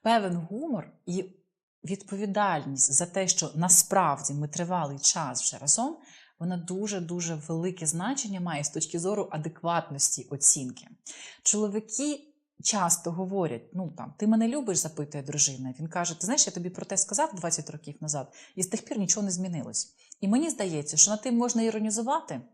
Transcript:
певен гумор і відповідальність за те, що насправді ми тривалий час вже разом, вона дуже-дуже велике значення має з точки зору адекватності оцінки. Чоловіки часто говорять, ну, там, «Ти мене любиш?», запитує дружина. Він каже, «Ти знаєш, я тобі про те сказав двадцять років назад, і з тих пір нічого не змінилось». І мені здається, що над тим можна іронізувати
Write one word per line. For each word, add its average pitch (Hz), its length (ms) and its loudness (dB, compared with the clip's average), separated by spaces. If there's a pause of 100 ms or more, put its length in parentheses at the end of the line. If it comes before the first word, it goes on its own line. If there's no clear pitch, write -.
певен 208 340 4
гумор 208 560 -4 (140)
і 180 180 -2 (600)
відповідальність 190 1080 0
за 175 140 4
те, 190 220 0
що - 260 0
насправді 165 800 4
ми 147 140 -2
тривалий 165 500 -2
час 135 440 0
вже - 160 -2
разом, 240 380 2 (460)
вона 180 140 -2
дуже-дуже 175 760 -4
велике 165 520 -2
значення 190 540 -2
має 156 240 -2
з - 60 -2
точки - 280 -4
зору 196 320 0
адекватності 156 1000 -2
оцінки. 131 580 2 (540)
Чоловіки 214 760 -2 (420)
часто 175 500 2
говорять, 180 500 -2 (100)
ну, 175 260 -6
там, - 200 -12
«Ти 214 80 2
мене 226 220 6
любиш?», 233 300 0
запитує 147 440 -4
дружина. 131 580 0
Він 160 80 -4
каже, 175 320 -2
«Ти 180 60 -2
знаєш, 277 200 0
я - 60 -6
тобі 175 180 -4
про 180 160 -10
те 196 100 -4
сказав 262 380 0
двадцять 165 360 -4
років 147 300 -12
назад, 147 320 -6 (240)
і 185 60 -2
з 180 40 -2
тих - 180 -6
пір 254 140 -6
нічого 202 260 0
не 196 60 -2
змінилось». 170 640 -6 (260)
І 196 80 0
мені 285 220 2
здається, 160 460 -2
що 196 140 8
над 208 120 0
тим 247 140 2
можна 233 260 2
іронізувати 220 800 0 (140)